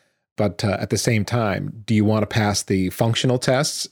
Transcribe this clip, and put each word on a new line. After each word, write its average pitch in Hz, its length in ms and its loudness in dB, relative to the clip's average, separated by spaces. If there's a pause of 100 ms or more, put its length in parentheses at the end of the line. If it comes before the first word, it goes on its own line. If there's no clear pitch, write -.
(360)
But, 101 280 -2
uh, 101 160 0
at 110 120 -6
the 104 80 0
same 107 260 0
time, 101 580 -2
do 113 120 0
you 107 100 4
want 107 160 2
to 107 60 0
pass 104 340 0
the 95 300 0
functional 123 480 0
tests 135 520 -2